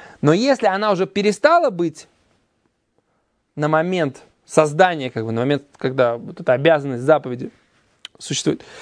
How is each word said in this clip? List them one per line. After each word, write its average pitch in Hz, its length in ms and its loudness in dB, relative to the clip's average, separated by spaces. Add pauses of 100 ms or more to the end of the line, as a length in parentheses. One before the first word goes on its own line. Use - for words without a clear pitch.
(200)
Но 147 120 4
если 233 340 2
она 202 260 0
уже 185 140 -2
перестала 247 640 0
быть 170 360 -6 (1500)
на 151 100 -2
момент 160 560 0 (240)
создания, 156 640 2
как 113 140 -6
бы, 113 80 -4
на 113 80 -2
момент, 139 240 0 (140)
когда 127 380 0
вот 120 240 -14
эта 170 120 0
обязанность 139 500 0
заповеди 135 480 0 (680)
существует, - 440 -4 (200)